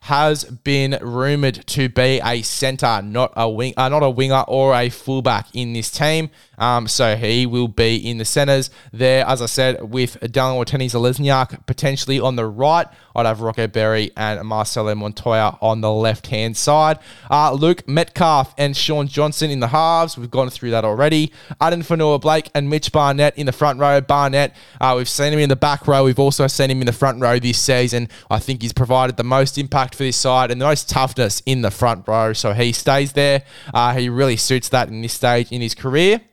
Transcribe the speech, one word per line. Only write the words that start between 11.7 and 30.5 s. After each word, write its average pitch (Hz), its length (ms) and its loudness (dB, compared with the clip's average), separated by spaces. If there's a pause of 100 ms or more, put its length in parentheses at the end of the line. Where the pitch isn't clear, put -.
on 123 180 0
the 117 80 -2
right. 135 420 0 (280)
I'd 117 100 2
have 113 160 0
Rocco 113 260 -2
Berry 110 480 0
and 107 320 -4
Marcelo 107 480 -4
Montoya 107 680 -2
on 110 200 0
the 107 100 0
left-hand 110 640 -2
side. 156 440 2 (300)
Uh, 147 220 4
Luke 156 360 0
Metcalf 160 680 2
and 143 200 -2
Sean 151 300 -2
Johnson 151 420 -2
in 139 100 -4
the 123 80 0
halves. 160 500 2
We've 120 140 -10
gone 127 180 0
through 120 220 -8
that 113 140 0
already. 147 480 2 (260)
Addin 170 220 2
Fonua-Blake 156 720 0
and 143 160 -2
Mitch 151 220 -2
Barnett 143 460 2
in 147 100 -4
the 165 40 0
front 143 280 0
row. 143 200 4
Barnett, 139 560 0 (240)
uh, 127 160 2
we've 123 140 -4
seen 147 240 0
him 151 60 2
in 143 100 2
the 135 60 4
back 143 320 0
row. 135 180 4
We've 131 140 2
also 139 280 2
seen 135 240 0
him 131 80 0
in 127 60 -2
the 117 80 2
front 127 280 0
row 120 160 4
this 120 220 0
season. 123 480 0 (220)
I 110 100 0
think 127 220 -6
he's 117 120 -6
provided 127 440 2
the 117 60 -4
most 135 340 0
impact 135 380 -2
for - 80 -6
this 131 140 -2
side 127 340 2